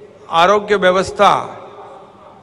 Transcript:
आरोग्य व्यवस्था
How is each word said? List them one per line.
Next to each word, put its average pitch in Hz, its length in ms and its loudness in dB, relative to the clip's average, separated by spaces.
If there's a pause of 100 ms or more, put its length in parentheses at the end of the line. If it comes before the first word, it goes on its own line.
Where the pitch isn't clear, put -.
(300)
आरोग्य 190 460 0
व्यवस्था 180 800 0 (880)